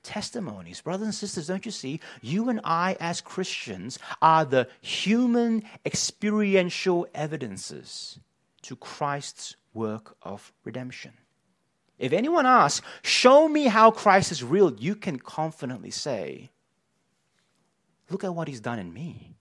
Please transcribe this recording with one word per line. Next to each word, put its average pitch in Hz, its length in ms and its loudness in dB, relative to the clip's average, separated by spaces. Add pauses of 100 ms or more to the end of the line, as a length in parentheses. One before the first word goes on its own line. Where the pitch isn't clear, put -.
testimonies. 123 760 -10
Brothers 190 240 -6
and 208 100 -4
sisters, 190 320 -8
don't 190 180 -6
you 220 60 -8
see? 139 280 -10 (220)
You 196 280 -2
and 226 140 -2
I 170 360 0
as 170 220 -6
Christians 117 800 -10 (220)
are 160 240 6
the 127 220 2 (140)
human 233 840 0 (220)
experiential 190 1300 0
evidences 135 1040 -10 (440)
to 131 120 -14
Christ's - 800 -8 (180)
work 107 500 -6
of 101 280 -14 (120)
redemption. 123 500 -12 (840)
If 131 140 -2
anyone 277 340 2
asks, 220 400 4 (160)
"Show 285 460 8
me 302 180 0
how 220 260 8
Christ 202 400 4
is 135 120 -8
real," 160 320 4
you 170 200 -4
can 170 240 -8
confidently 135 720 -8
say, 92 600 -8 (1600)
"Look 190 140 -8
at 180 120 -6
what 160 140 -6
he's 123 120 -12
done 117 180 -6
in 87 140 -12
me." - 480 -14